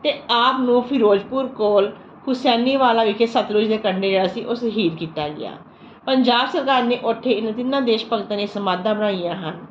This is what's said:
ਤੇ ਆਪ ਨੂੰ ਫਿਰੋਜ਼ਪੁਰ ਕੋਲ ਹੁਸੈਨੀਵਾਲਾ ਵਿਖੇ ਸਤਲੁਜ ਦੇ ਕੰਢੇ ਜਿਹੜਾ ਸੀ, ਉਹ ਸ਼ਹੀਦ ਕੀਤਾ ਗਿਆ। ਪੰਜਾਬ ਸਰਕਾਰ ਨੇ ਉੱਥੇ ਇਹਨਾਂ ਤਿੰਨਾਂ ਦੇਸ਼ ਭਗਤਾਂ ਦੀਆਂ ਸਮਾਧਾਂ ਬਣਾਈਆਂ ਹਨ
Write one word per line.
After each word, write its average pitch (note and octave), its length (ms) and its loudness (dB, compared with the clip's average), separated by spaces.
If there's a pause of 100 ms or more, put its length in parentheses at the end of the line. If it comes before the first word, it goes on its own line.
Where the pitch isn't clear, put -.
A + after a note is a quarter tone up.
ਤੇ C#4+ 260 0
ਆਪ B3 300 2
ਨੂੰ B3 240 4
ਫਿਰੋਜ਼ਪੁਰ A#3+ 640 2
ਕੋਲ G#3 440 2 (360)
ਹੁਸੈਨੀਵਾਲਾ B3 760 2
ਵਿਖੇ A3+ 220 2
ਸਤਲੁਜ G#3+ 420 0
ਦੇ G#3+ 100 0
ਕੰਢੇ G3 320 0
ਜਿਹੜਾ F#3+ 180 2
ਸੀ, F#3 160 -6
ਉਹ A#3 120 -4
ਸ਼ਹੀਦ G#3+ 400 -2
ਕੀਤਾ D#3 340 -6
ਗਿਆ। C3+ 220 -10 (560)
ਪੰਜਾਬ B3+ 400 2
ਸਰਕਾਰ C4+ 360 0
ਨੇ A#3+ 200 0
ਉੱਥੇ A3+ 280 -2
ਇਹਨਾਂ G#3+ 220 -2
ਤਿੰਨਾਂ C4 280 -2
ਦੇਸ਼ A3+ 320 0
ਭਗਤਾਂ G#3 240 -4
ਦੀਆਂ G3+ 100 -4
ਸਮਾਧਾਂ G3+ 480 -2
ਬਣਾਈਆਂ F#3 400 -2
ਹਨ D#3+ 340 -10